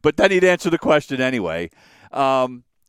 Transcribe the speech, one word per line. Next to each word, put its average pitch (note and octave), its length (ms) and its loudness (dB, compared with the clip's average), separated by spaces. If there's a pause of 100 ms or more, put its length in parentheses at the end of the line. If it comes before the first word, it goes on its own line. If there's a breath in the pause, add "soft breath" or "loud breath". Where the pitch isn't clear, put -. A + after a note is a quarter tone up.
but D3+ 160 0
then G3 120 4
he'd F#3 140 2
answer F3+ 240 2
the E3 80 -2
question D3 460 0
anyway. F2 480 -4 (420 soft breath)
Um, C3 520 -2 (240)